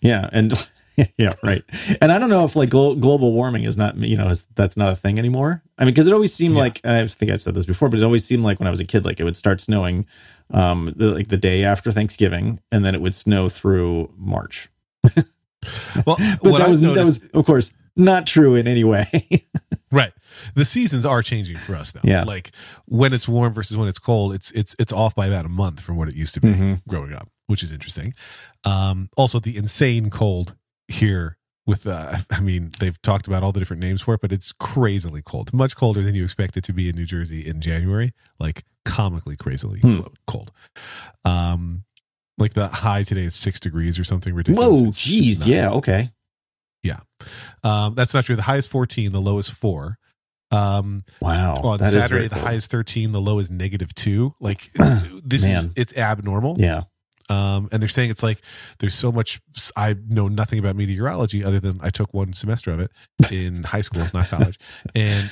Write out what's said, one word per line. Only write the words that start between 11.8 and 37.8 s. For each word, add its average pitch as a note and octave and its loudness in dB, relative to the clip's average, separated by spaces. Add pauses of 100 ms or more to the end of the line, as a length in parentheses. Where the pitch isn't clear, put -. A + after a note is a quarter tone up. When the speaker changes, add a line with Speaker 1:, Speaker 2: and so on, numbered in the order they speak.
Speaker 1:
Thanksgiving, G#2 0 (140)
and G#2 4
then F#2+ 2
it D2 -2
would F#2 -2
snow F#2+ 2
through F2 0
March. F#2+ -8 (360)
<laughs> A#2 6 (920)
Speaker 2:
Well, E3+ 2
Speaker 1:
But G3+ 0
Speaker 2:
what E3+ 4
Speaker 1:
that F3+ 4
Speaker 2:
I've F3+ 4
Speaker 1:
was, D#3 6
that E3 6
Speaker 2:
noticed D#3+ 2
Speaker 1:
was, - -20
of D3+ 2
course, C3+ 2 (240)
not F#3 6
true C#3 6
in A#2+ 2
any A#2+ 2
way. A2 2
<laughs> - -8 (340)
Speaker 2:
Right. C3 2 (420)
The C#3+ 2
seasons D3 0
are B2 2
changing F#2+ -6
for F#2 -10
us, D2 -10
though. - -6
Speaker 1:
Yeah. F#2 4
Speaker 2:
Like, G2 -8 (340)
when C3 2
it's A2+ -4
warm A#2 2
versus G#2+ -8
when G#2+ 0
it's F#2 -6
cold, G2+ 0
it's, - -8
it's, G#2+ -4
it's A#2 -2
off A2 0
by G2 0
about F#2 -2
a - -6
month F2+ -4
from E2+ -6
what D#2+ -2
it C2+ -10
used D#2 -6
to C3+ 0
be A2+ 6
Speaker 1:
Mm-hmm. G2 2 (120)
Speaker 2:
growing D2 -8
up, - -16 (160)
which G#2 -2
is D#2+ -10
interesting. E2+ -10 (520)
Um, F#2+ -2
also, B2 2
the A2+ -8
insane G#2+ 0
cold F#2 -2 (320)
here F2+ -2 (280)
with, G#2 -2
uh, E2+ -6 (120)
I F#2+ -2
mean, F2+ -2
they've F2+ -4
talked G2 0
about F#2+ -2
all G2 0
the G2 -2
different F2 -6
names F#2+ -2
for A#2 0
it, G#2+ 0
but F#2 -4
it's F#2+ -6
crazily F#2+ -2
cold. - -8
Much C3 0
colder G#2 0
than G2+ 0
you F#2+ -2
expect F2+ -4
it F2+ -8
to F2+ -8
be F2+ -2
in E2 -6
New E2+ -6
Jersey D#2+ -8
in D#2 -8
January. F#2+ -2 (260)